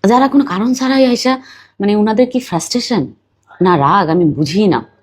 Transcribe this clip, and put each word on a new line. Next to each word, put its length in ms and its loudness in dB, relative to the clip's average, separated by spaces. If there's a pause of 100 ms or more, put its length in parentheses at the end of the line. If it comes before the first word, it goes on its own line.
যারা 200 4
কোনো 180 2
কারণ 280 -4
ছাড়াই 320 0
আইসা, 360 -2 (380)
মানে 160 0
ওনাদের 340 2
কি 100 -4
ফ্রাস্ট্রেশন 760 -4 (480)
না 160 4
রাগ, 320 2
আমি 160 2
বুঝি 420 0
না। 180 -2 (180)